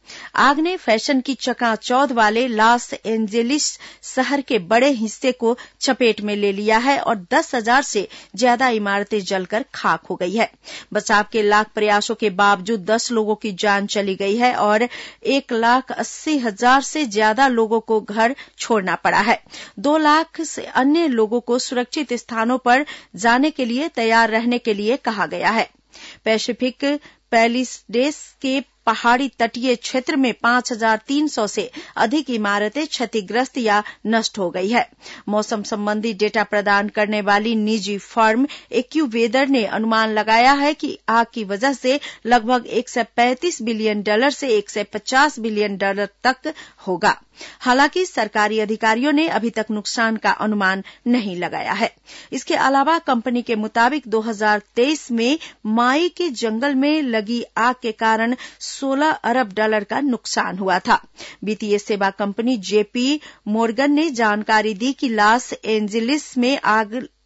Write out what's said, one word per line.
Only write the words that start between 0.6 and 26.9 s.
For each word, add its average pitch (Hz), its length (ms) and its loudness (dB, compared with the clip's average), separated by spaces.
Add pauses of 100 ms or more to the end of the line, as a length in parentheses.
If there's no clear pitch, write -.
फैशन 247 440 0
की 269 120 -4
चकाचौंध 247 800 0
वाले 226 360 2
लॉस 233 460 2 (120)
एंजेलिस 226 580 0 (420)
शहर 262 360 -2
के 254 220 -2
बड़े 233 260 4
हिस्से 233 420 -2
को 240 240 0 (260)
चपेट 247 400 2
में 208 140 -4
ले 202 160 0
लिया 214 260 0
है 269 220 2
और - 160 0 (160)
दस 311 240 0
हजार 233 260 2
से 202 260 -4 (280)
ज्यादा 247 340 2
इमारतें 208 520 -2
जलकर 196 440 -4 (100)
खाक 165 300 -2
हो 185 100 -6
गई 185 200 -4
है। 220 140 0 (440)
बचाव 208 380 2
के 220 120 0
लाख 208 320 2
प्रयासों 208 400 0
के 214 180 -2
बावजूद 202 520 2
दस 226 260 0
लोगों 214 240 0
की 214 180 -6
जान 202 340 0
चली 202 280 -2
गई 196 200 -2
है 240 220 2
और 214 300 2 (400)
एक 269 260 -2
लाख 240 380 2
अस्सी - 460 -4
हजार 240 440 2
से 302 260 -4
ज्यादा 214 400 2
लोगों 226 340 2
को 220 200 0
घर 226 340 0 (240)
छोड़ना 185 360 0
पड़ा 175 260 0
है। 226 200 0 (380)
दो 285 180 2
लाख 311 460 2
से - 220 -10 (100)
अन्य 294 320 4
लोगों 233 340 2
को 233 180 0
सुरक्षित 247 540 -4
स्थानों 233 460 -2
पर 254 260 4 (300)
जाने 240 360 2
के 262 140 -2
लिए 247 300 -2
तैयार 226 340 4
रहने 233 300 0
के 226 140 -2
लिए 208 320 0
कहा 202 200 -2
गया 175 240 -2
है। 214 180 0 (580)
पैसिफिक 233 600 -2 (460)